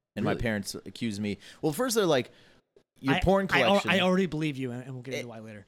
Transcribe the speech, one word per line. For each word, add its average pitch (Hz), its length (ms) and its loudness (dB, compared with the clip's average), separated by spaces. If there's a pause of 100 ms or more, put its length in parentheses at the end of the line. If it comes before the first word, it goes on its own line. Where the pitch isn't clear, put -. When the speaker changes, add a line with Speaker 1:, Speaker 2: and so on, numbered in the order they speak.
(160)
Speaker 1:
and 110 80 -2
my 104 60 2
Speaker 2:
Really? 87 100 -2
Speaker 1:
parents 107 340 -2
accused 104 460 -6
me. 104 160 -2 (240)
Well, 156 140 0
first 240 200 -2
they're 208 120 4
like, 135 240 2 (720)
"Your 156 160 2
Speaker 3:
I, 185 40 -2
Speaker 1:
porn 196 300 2
Speaker 3:
I 180 100 4
al-, 180 60 4 (140)
Speaker 1:
collection." 180 100 0
Speaker 3:
I 185 100 4
already 185 240 4
believe 151 320 -2
you, 131 140 -6
and, 123 120 -8
and 131 120 -12
we'll 123 80 -12
get 127 100 -12
into 127 140 -6
Speaker 1:
It - 20 -14
Speaker 3:
why 113 120 -16
later. 110 280 -16